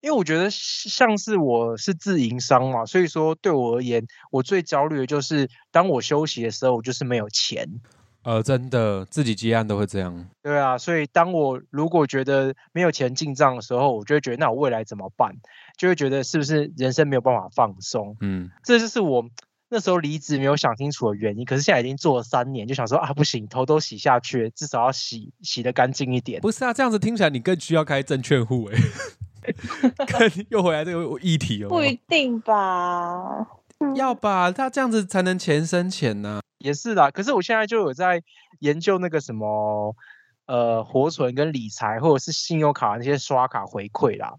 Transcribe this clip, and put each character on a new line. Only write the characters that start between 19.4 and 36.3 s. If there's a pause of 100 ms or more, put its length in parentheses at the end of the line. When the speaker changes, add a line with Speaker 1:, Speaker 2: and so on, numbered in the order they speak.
Speaker 1:
那
时
候
离
职
没
有
想
清
楚
的
原
因，
可
是
现
在
已
经
做
了
三
年，
就
想
说
：“啊，
不
行，
头
都
洗
下
去
了，
至
少
要
洗， (100)
洗
得
干
净
一
点。”
Speaker 2:
不
是
啊，
这
样
子
听
起
来
你
更
需
要
开
证
券
户
欸。 (680)
<laughs>
看， (180)
又
回
来
这
个
议
题
了。
Speaker 3:
不
一
定
吧。 (520)
Speaker 2:
要
吧，
他
这
样
子
才
能
钱
生
钱
啊。 (180)